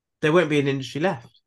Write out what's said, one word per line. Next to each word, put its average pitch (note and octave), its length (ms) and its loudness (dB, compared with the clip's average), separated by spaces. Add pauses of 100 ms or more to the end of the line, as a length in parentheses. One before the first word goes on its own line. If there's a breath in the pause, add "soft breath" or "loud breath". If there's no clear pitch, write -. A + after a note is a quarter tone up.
(200)
there D#3 120 2
won't E3 180 4
be D3 100 2
an C#3 80 0
industry C3+ 320 -6
left - 460 -6